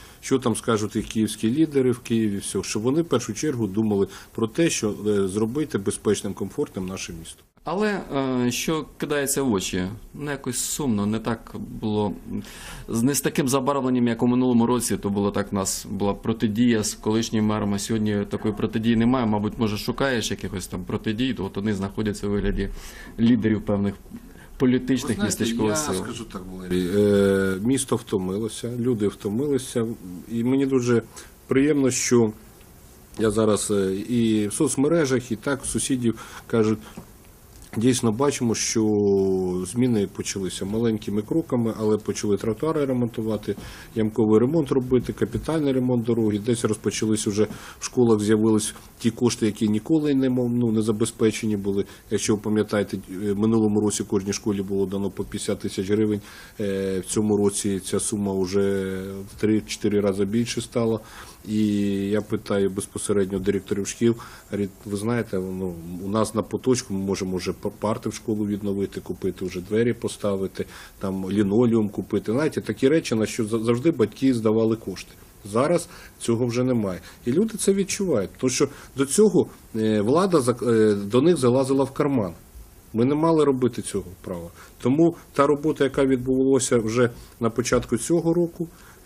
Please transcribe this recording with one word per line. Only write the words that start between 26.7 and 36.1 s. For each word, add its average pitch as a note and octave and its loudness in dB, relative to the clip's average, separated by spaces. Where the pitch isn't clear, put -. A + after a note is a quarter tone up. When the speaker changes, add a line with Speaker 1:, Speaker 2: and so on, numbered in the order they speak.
Speaker 1:
е, G2 4
місто B2 2
втомилося, G#2+ -4
люди A#2 0
втомилися, B2 -2
і A#2 -2
мені C3+ 2
дуже A#2+ 4
приємно, C3+ 4
що A#2 4
я G#2+ 4
зараз, G#2+ 2
е, F#2+ 2
і A2 2
в G2+ -4
соцмережах, C3+ 2
і A2 -2
так C#3 -4
сусідів A#2+ 0